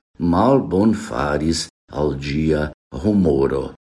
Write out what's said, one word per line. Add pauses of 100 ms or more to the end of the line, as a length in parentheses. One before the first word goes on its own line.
(160)
malbonfaris (240)
al
ĝia (320)
humoro. (100)